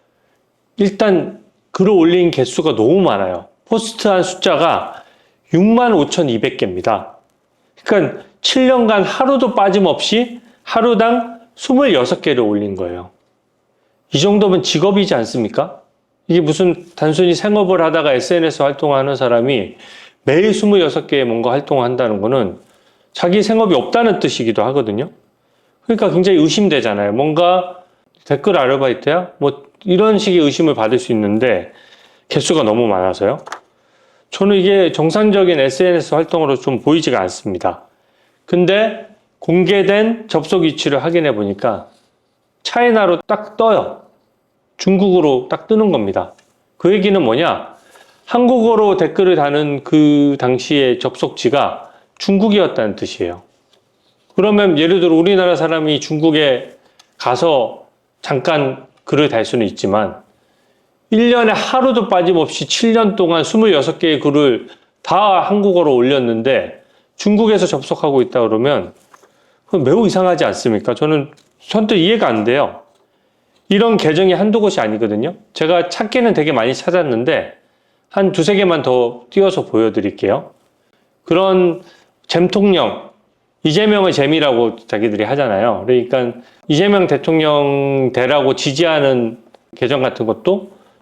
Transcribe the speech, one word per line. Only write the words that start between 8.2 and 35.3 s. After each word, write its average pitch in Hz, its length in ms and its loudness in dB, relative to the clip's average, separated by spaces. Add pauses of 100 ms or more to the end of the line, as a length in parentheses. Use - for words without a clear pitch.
칠 262 260 0
년간 220 360 2
하루도 262 520 0
빠짐없이 202 840 0 (220)
하루당 233 760 0 (160)
스물여섯 170 640 0
개를 127 220 0
올린 104 320 -2
거예요. 87 360 -10 (1000)
이 143 60 0
정도면 190 440 2
직업이지 190 520 0
않습니까? 117 640 -4 (460)
이게 170 140 2
무슨 156 440 0 (100)
단순히 160 380 0
생업을 190 480 0
하다가 156 320 0
에스엔에스 160 480 0
활동하는 139 540 0
사람이 120 600 0 (480)
매일 185 300 2
스물여섯 170 540 0
개의 139 180 0
뭔가 117 260 -2
활동을 143 320 -2
한다는 123 380 -2
거는 113 360 -2 (560)
자기 185 280 0
생업이 214 340 2
없다는 220 440 0
뜻이기도 113 460 -2
하거든요. 123 440 -4 (760)
그러니까 214 280 0
굉장히 180 280 2
의심되잖아요. 131 720 0
뭔가 175 640 0 (460)
댓글 160 320 0
아르바이트야? 139 840 0
뭐 143 240 -4 (220)
이런 202 320 2
식의 185 220 2
의심을 147 340 2
받을 113 260 0
수 123 140 -4
있는데 107 580 0 (560)
개수가 156 360 0
너무 110 240 2
많아서요. 98 520 -2 (880)
저는 196 280 2
이게 190 340 2
정상적인 185 680 2